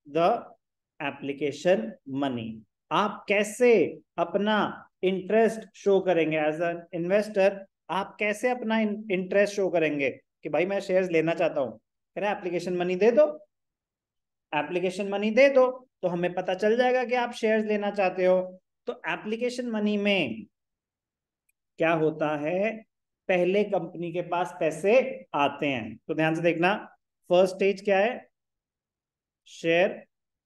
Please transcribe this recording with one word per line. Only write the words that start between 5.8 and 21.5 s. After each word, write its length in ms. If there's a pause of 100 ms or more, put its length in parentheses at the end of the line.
करेंगे 400
as 200
an 220 (140)
investor? 540 (400)
आप 280
कैसे 320
अपना 240
in-, 360
interest 440
show 160
करेंगे 400
कि 380
भाई 180
मैं 140
shares 300
लेना 240
चाहता 260
हूं? 100
कह 500
रहे 100
application 460
money 200
दे 160
दो, 120 (1300)
Application 560
money 220
दे 180
दो, 400 (140)
तो 60
हमें 260
पता 200
चल 220
जाएगा 280
कि 100
आप 180
shares 320
लेना 260
चाहते 340
हो। 360 (260)
तो 60 (160)
application 600
money 260
में 500 (1300)